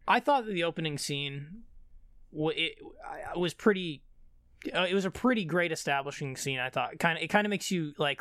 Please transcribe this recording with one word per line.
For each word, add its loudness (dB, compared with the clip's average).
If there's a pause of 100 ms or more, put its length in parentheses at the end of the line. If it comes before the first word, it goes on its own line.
I 6
thought 4
that -4
the 2
opening -2
scene -6 (680)
w-, 0
it, -2 (280)
I, -10
I -4
was 2
pretty, 2 (720)
uh, 2
it 0
was 2
a -2
pretty 2
great 0
establishing -2
scene, -4
I -2
thought. -2
Kinda, 2
it -4
kinda 4
makes -2
you, 0
like, 0